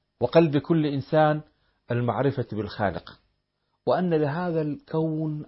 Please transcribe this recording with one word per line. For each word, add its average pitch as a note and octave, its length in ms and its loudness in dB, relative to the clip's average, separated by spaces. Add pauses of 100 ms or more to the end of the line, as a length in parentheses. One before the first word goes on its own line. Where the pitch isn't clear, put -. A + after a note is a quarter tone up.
(220)
وقلب D3 360 4
كل D3+ 280 2
إنسان D3+ 560 2 (500)
المعرفة B2 600 0
بالخالق، G2+ 680 -4 (680)
وأن E3 280 2
لهذا D#3+ 480 -2
الكون D#3 880 -4